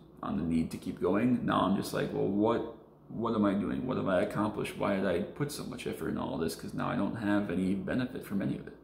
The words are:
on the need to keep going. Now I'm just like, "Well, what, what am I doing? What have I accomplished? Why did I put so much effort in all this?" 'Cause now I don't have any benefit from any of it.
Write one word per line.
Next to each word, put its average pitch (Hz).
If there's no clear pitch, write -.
on -
the 85
need 82
to -
keep -
going. 107
Now 104
I'm 98
just 101
like, 98
"Well, 104
what, 104
what 113
am 104
I 98
doing? 76
What 104
have 104
I 92
accomplished? 104
Why 101
did 98
I 87
put -
so -
much -
effort -
in -
all 80
this?" 82
'Cause -
now 95
I 95
don't 98
have 104
any 92
benefit 98
from 98
any -
of -
it. -